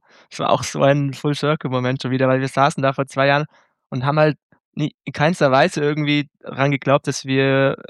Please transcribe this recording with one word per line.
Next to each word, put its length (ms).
Das 100
war 120
auch 120
so 200
ein 300
Full-Circle-Moment 880
schon 80
wieder, 160
weil 140
wir 60
saßen 360
da 100
vor 140
zwei 200
Jahren 180
und 160
haben 140
halt 180
nie, 180
in 80
keinster 380
Weise 300
irgendwie 480
dran 280
geglaubt, 360
dass 180
wir 520